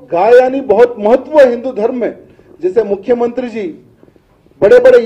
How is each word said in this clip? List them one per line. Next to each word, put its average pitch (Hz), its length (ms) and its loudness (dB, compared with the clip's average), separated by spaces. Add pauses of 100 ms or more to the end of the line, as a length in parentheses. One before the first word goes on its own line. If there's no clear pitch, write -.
(120)
गाय 190 220 0
यानी 254 280 2
बहुत 233 380 0
महत्व 262 400 0
है 262 100 6
हिंदू 240 220 -6
धर्म 240 260 -6
में। 202 200 -8 (440)
जैसे 185 220 -2
मुख्यमंत्री 240 680 -4
जी 214 140 -10 (960)
बड़े-बड़े 240 440 4